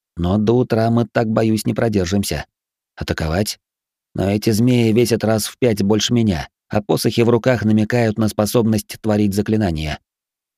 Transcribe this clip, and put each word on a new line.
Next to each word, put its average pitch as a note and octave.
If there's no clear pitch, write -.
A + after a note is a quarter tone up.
но F2
до G#2+
утра A2+
мы A#2
так, A#2
боюсь, A2
не A2+
продержимся. G2+
Атаковать? E2
Но F#2+
эти G#2+
змеи A#2
весят A2
раз G#2+
в -
пять A2+
больше G#2
меня, G#2+
а G#2
посохи -
в A2
руках A#2
намекают A2
на A2
способность G#2+
творить G#2
заклинания. F#2+